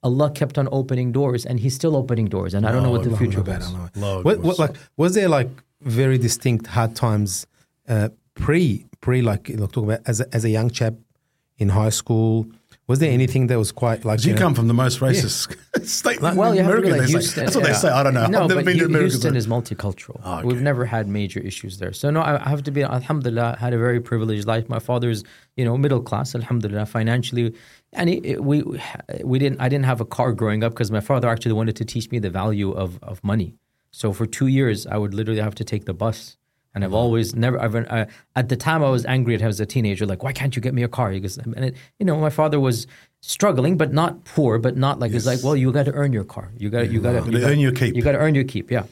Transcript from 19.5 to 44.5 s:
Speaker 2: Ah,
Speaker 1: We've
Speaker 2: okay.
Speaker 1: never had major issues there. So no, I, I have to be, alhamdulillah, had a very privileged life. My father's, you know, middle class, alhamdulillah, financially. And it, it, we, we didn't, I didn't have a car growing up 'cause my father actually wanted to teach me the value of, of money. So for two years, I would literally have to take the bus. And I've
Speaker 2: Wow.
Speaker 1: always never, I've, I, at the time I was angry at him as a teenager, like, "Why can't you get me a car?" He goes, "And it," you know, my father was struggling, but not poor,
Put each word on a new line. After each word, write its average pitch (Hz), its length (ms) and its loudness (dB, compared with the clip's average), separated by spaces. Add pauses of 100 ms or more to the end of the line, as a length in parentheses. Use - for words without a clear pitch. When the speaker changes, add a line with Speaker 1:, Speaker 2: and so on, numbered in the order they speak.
Speaker 2:
Ah, 87 180 -8
Speaker 1:
We've 123 140 0
Speaker 2:
okay. 127 60 -2
Speaker 1:
never 131 220 0
had 110 220 -2
major 101 320 -4
issues 98 380 -10
there. 95 160 -8
So 139 160 -2
no, 156 120 0
I, 147 240 0
I 135 40 -2
have 143 140 -2
to 143 80 -6
be, 143 120 0
alhamdulillah, 123 760 -2
had 123 140 -2
a 120 40 0
very 120 240 0
privileged 110 440 -2
life. 113 220 -2
My 113 120 -4
father's, 120 440 -2 (320)
you 127 80 -2
know, 120 140 0
middle 139 240 2
class, 127 340 -4
alhamdulillah, 107 520 -2
financially. 117 680 0 (400)
And 170 160 0
it, - 160 -2
it, - 180 -4
we, 143 200 2 (600)
we 127 160 2
didn't, 139 220 0
I 123 80 2
didn't 139 160 0
have 123 160 2
a 110 40 -2
car 127 280 0
growing 107 300 0
up 113 120 0
'cause 107 160 -2
my 107 100 0
father 127 280 0
actually 113 240 0
wanted 110 240 -2
to 113 80 -4
teach 113 260 -6
me 123 80 -2
the 101 100 -2
value 98 420 -2
of, 92 320 -6
of 98 200 -14
money. 101 320 -2 (360)
So 110 200 -4
for 107 140 -4
two - 220 -2
years, 131 400 2
I 104 100 -4
would 101 160 -4
literally 107 280 -2
have 104 140 -4
to - 80 -8
take - 220 -6
the 92 80 -6
bus. 110 440 -6 (360)
And 98 120 -4
I've 95 80 -4
Speaker 2:
Wow. 110 60 2
Speaker 1:
always 113 360 2
never, 123 240 0
I've, 113 160 -2
I, 113 320 -2 (300)
at 127 100 0
the 127 80 0
time 160 260 0
I 143 80 4
was 123 160 0
angry 123 300 2
at 101 60 0
him 110 80 2
as 101 100 -4
a 107 60 0
teenager, 104 400 -2
like, 98 180 -4
"Why 131 80 -4
can't 131 240 -4
you 123 60 -4
get 131 120 -2
me 123 100 0
a 120 40 0
car?" 117 240 -2
He 95 80 -4
goes, 95 180 -8
"And 120 280 -6
it," 127 100 -4 (240)
you 208 60 0
know, 170 100 2
my 156 140 0
father 151 320 2
was 123 260 0 (320)
struggling, 170 560 2
but 151 160 2
not 165 320 0
poor, 120 340 2